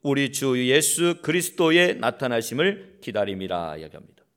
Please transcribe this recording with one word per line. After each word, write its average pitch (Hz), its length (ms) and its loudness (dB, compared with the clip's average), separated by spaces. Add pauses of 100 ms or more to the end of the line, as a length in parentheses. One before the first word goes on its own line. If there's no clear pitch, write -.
우리 139 320 0
주 127 340 0
예수 160 540 2
그리스도의 175 760 2
나타나심을 120 1040 -2
기다림이라." 95 760 -4
이야기합니다. 78 480 -20 (120)